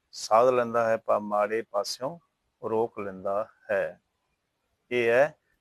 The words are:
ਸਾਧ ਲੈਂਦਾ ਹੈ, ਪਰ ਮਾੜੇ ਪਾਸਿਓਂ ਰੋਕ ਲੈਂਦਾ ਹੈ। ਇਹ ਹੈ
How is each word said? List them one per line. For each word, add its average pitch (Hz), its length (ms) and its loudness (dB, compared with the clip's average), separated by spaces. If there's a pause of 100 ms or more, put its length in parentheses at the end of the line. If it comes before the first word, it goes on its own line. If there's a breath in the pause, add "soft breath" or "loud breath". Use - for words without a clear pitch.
(120)
ਸਾਧ 117 360 4
ਲੈਂਦਾ 117 420 2
ਹੈ, 113 80 2
ਪਰ 110 220 0
ਮਾੜੇ 104 420 -2
ਪਾਸਿਓਂ 135 580 -8 (500)
ਰੋਕ 113 300 -2
ਲੈਂਦਾ 98 480 -6 (240)
ਹੈ। 90 300 -2 (880)
ਇਹ 120 180 0
ਹੈ 135 260 2 (260)